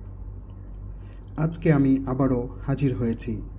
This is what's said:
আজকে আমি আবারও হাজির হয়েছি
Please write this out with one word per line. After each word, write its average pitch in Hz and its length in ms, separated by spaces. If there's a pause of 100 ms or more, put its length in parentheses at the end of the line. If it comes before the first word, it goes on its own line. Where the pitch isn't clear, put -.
(1400)
আজকে 160 360
আমি 135 320
আবারও 127 440 (180)
হাজির 135 280
হয়েছি 113 460 (180)